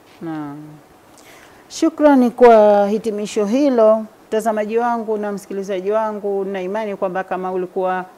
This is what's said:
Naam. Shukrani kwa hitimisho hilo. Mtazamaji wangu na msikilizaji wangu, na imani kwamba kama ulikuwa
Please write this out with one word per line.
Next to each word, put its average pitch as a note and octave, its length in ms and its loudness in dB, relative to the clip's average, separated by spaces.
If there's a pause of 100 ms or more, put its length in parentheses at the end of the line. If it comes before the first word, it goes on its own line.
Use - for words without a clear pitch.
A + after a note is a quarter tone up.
(220)
Naam. D3+ 340 -12 (1120)
Shukrani D4 600 2
kwa G#3 580 6
hitimisho G#3 560 -4
hilo. A3 600 2 (240)
Mtazamaji A3 500 -4
wangu A#3 400 -2
na G#3 140 -6
msikilizaji G3 580 -8
wangu, G#3 540 -4
na F#3+ 180 -8
imani G3+ 340 -8
kwamba F#3+ 280 -6
kama F#3 280 -8
ulikuwa F#3 520 -4 (140)